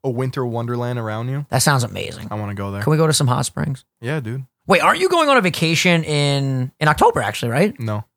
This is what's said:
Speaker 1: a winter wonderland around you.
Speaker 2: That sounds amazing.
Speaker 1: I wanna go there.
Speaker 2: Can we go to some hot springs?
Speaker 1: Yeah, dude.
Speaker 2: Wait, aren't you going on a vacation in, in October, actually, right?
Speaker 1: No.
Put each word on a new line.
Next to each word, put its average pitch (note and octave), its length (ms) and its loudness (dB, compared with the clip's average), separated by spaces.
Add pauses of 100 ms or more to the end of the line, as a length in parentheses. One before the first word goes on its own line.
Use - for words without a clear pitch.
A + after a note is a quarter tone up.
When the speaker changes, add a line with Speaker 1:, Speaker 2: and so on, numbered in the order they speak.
Speaker 1:
a C#3 60 0
winter C3 340 -2
wonderland A#2+ 540 -4
around A2 300 -6
you. C#3 220 -6
Speaker 2:
That C3 120 0
sounds C3+ 220 2
amazing. - 460 -8
Speaker 1:
I G#2 40 -8
wanna G#2 200 -6
go G2+ 160 -6
there. G2+ 120 -6
Speaker 2:
Can C#3+ 80 0
we D#3 60 4
go D#3+ 100 4
to D3+ 60 2
some C#3+ 160 0
hot B2+ 180 0
springs? D3 380 -6 (160)
Speaker 1:
Yeah, C#3+ 200 -6
dude. B2+ 240 -8 (220)
Speaker 2:
Wait, G3+ 140 6
aren't D#4 200 4
you F#4 80 2
going E4 200 4
on C#4 80 6
a A#3+ 40 6
vacation E3 640 2
in, C#3 720 0
in D3+ 100 2
October, G#4+ 320 4
actually, A2 300 -4
right? F3 300 0
Speaker 1:
No. A2 240 -6 (120)